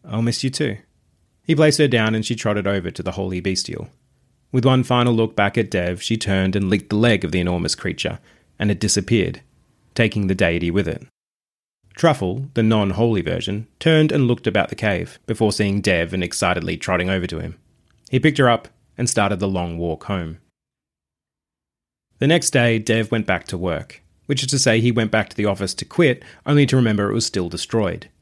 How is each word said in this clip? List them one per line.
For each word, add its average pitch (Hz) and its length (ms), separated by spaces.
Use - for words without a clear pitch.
"I'll 110 200
miss 117 200
you 131 60
too." 127 280
He 160 120
placed 151 220
her 147 100
down 110 280
and 110 100
she 120 100
trotted 104 300
over 98 240
to 87 140
the 92 80
holy 92 280
bestial. 92 500
With 127 120
one 131 180
final 123 300
look 110 200
back 101 240
at - 140
Dev, 90 320
she 113 140
turned 95 400
and 98 120
licked 101 200
the 104 80
leg 110 260
of 78 80
the 90 80
enormous 87 340
creature, 85 460
and 104 100
it 98 120
disappeared, 98 600
taking 107 320
the 92 80
deity 85 340
with 85 200
it. - 180
Truffle, 135 580
the 117 80
non-holy 107 600
version, 87 460
turned 156 320
and 139 160
looked 120 200
about 101 200
the - 80
cave 92 500
before 107 280
seeing 101 260
Dev 87 340
and 92 80
excitedly 87 540
trotting 90 340
over 92 180
to 82 120
him. 85 160
He 131 100
picked 143 200
her 127 100
up 113 180
and 120 120
started 98 300
the 98 80
long 87 300
walk 85 260
home. 85 360
The 139 80
next 165 220
day, 120 280
Dev 110 320
went 110 160
back 92 220
to 92 100
work, 85 440
which 135 180
is 131 60
to 139 100
say 113 220
he 120 100
went 110 200
back 107 180
to - 80
the 104 80
office 98 300
to - 100
quit, 143 380
only 147 200
to 135 100
remember 107 340
it 101 40
was 113 120
still 90 220
destroyed. 85 600